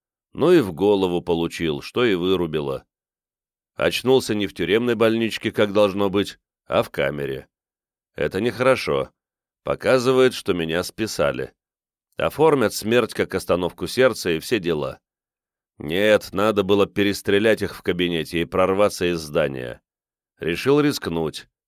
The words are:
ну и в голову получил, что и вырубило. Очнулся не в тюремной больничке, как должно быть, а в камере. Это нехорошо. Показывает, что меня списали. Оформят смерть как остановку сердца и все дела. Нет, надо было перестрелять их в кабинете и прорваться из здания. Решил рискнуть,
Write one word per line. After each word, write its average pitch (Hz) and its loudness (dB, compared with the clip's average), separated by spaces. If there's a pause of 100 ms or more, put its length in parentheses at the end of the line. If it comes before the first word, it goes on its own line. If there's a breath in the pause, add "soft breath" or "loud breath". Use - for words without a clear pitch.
(340)
ну 160 2
и 170 6
в 95 -2
голову 92 2
получил, 82 -2
что - -4
и 107 2
вырубило. 82 -2 (920)
Очнулся 117 2
не 104 -2
в - -8
тюремной 113 0
больничке, 113 0
как 107 0
должно 101 2
быть, 98 -2 (280)
а 107 0
в - -8
камере. 69 -4 (640)
Это 76 -2
нехорошо. 113 0 (540)
Показывает, 127 2
что - -4
меня 82 -2
списали. 71 -4 (640)
Оформят 131 2
смерть 110 0
как 95 -2
остановку 87 -2
сердца 113 0
и 80 0
все 113 -2
дела. 78 -4 (800)
Нет, 101 2
надо 101 2
было 98 2
перестрелять 101 0
их 95 -6
в - -20
кабинете 85 -2
и 85 -2
прорваться 92 0
из 85 -2
здания. 71 -4 (560)
Решил 127 0
рискнуть, 82 -4 (200)